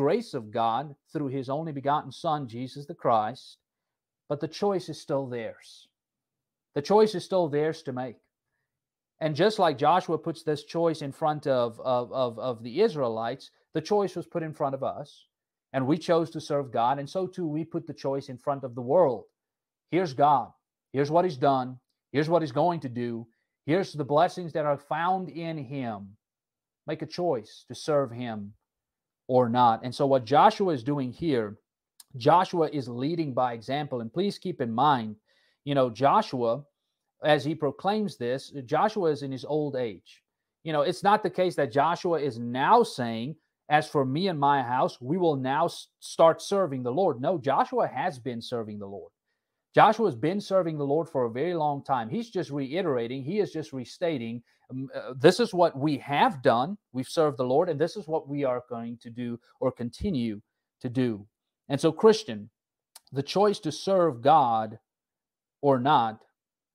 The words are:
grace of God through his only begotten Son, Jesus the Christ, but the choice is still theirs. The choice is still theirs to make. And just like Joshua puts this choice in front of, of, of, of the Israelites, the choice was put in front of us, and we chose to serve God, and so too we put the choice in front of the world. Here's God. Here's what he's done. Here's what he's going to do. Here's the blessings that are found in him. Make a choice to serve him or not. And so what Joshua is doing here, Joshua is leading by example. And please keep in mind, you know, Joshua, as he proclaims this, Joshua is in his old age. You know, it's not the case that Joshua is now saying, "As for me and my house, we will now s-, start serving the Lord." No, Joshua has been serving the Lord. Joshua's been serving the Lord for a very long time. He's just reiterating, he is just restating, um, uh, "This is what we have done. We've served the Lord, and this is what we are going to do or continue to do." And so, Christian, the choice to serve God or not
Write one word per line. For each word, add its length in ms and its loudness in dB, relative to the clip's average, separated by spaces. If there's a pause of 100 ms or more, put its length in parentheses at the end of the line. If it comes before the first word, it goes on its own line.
grace 300 0
of 180 -8
God 460 -2 (160)
through 160 -4
his 220 -6
only 220 -6
begotten 400 -4
Son, 360 -4
Jesus 380 -12
the 80 -12
Christ, 640 -2 (680)
but 140 -4
the 80 -4
choice 400 -2
is 100 -12
still 280 -4
theirs. 600 -12 (840)
The 100 -4
choice 340 4
is 80 -6
still 240 0
theirs 340 -2
to 100 -8
make. 240 -8 (1040)
And 160 -2
just 240 2
like 180 4
Joshua 400 2
puts 280 -8
this 180 -2
choice 400 -2
in 80 -8
front 380 -2
of, 320 0
of, 320 -2
of, 260 -2
of 240 -6
the 180 -4
Israelites, 680 -2 (240)
the 60 -2
choice 340 0
was 140 -8
put 160 -6
in 100 -8
front 220 -2
of 80 -6
us, 420 -8 (460)
and 120 -2
we 140 2
chose 320 0
to 100 -10
serve 300 -4
God, 300 0
and 100 -10
so 160 -4
too 220 -6
we 160 -4
put 240 -8
the 40 -12 (140)
choice 220 -4
in 100 -12
front 240 -4
of 140 -10
the 180 -6
world. 300 4 (640)
Here's 240 0
God. 380 4 (400)
Here's 180 0
what 140 6
he's 120 -2
done. 400 0 (360)
Here's 160 2
what 120 4
he's 120 -2
going 280 2
to 80 -8
do. 380 -6 (400)
Here's 260 0
the 120 -6
blessings 480 2
that 120 -2
are 140 0
found 500 -2
in 300 -8
him. 580 -8 (680)
Make 160 -6
a 180 -10
choice 460 -4
to 80 -16
serve 380 0
him 420 -10 (720)
or 220 4
not. 340 6
And 100 -6
so 140 0
what 180 4
Joshua 480 6
is 120 -4
doing 260 -2
here, 480 -2 (580)
Joshua 560 4
is 160 -4
leading 460 -2
by 200 0
example. 480 -4
And 100 -10
please 260 -2
keep 220 -6
in 120 -2
mind, 440 2 (480)
you 100 -2
know, 160 4
Joshua, 720 0 (580)
as 220 2
he 100 -2
proclaims 640 -2
this, 340 -4 (140)
Joshua 460 0
is 120 -2
in 80 -6
his 140 -10
old 320 -2
age. 460 -8 (420)
You 80 -4
know, 80 2
it's 220 0
not 200 4
the 60 0
case 280 0
that 140 0
Joshua 480 2
is 200 -4
now 440 4
saying, 540 -4 (320)
"As 180 4
for 200 2
me 220 0
and 120 -2
my 220 4
house, 400 0
we 160 -2
will 180 2
now 300 0
s-, 220 -10 (120)
start 400 4
serving 420 -2
the 80 -4
Lord." 300 0
No, 160 0
Joshua 500 0
has 320 -4
been 220 -8
serving 380 -8
the 80 -12
Lord. 260 -16 (640)
Joshua's 420 6
been 240 -2
serving 380 0
the 80 -2
Lord 240 -2
for 160 0
a 40 -4
very 220 -2
long 320 -2
time. 240 -2
He's 220 -6
just 200 -4
reiterating, 720 -4
he 160 -4
is 140 -2
just 220 -8
restating, 680 -6 (280)
um, 240 -8
uh, 200 -10
"This 260 6
is 120 0
what 260 2
we 200 0
have 420 0
done. 380 2 (140)
We've 140 -6
served 300 0
the 80 -2
Lord, 240 2
and 100 -4
this 200 -2
is 100 -12
what 200 -4
we 160 -4
are 220 -2
going 300 -10
to 140 -18
do 280 -8 (220)
or 100 0
continue 720 -4 (400)
to 80 -6
do." 380 -2 (420)
And 100 -2
so, 140 2
Christian, 560 2 (640)
the 100 -4
choice 380 0
to 100 -6
serve 520 0
God 560 4 (840)
or 160 6
not 460 2 (500)